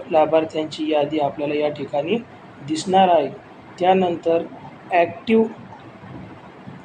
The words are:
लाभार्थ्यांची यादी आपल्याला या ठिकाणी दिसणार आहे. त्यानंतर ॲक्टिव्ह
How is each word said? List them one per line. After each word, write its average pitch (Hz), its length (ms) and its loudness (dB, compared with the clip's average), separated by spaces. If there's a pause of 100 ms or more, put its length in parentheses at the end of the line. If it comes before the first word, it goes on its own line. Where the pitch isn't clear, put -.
(120)
लाभार्थ्यांची 156 800 0
यादी 147 280 0
आपल्याला 147 340 -2
या 147 160 0
ठिकाणी 147 480 -4 (500)
दिसणार 190 400 2
आहे. 151 220 4 (500)
त्यानंतर 175 640 2 (480)
ॲक्टिव्ह 202 540 2 (1400)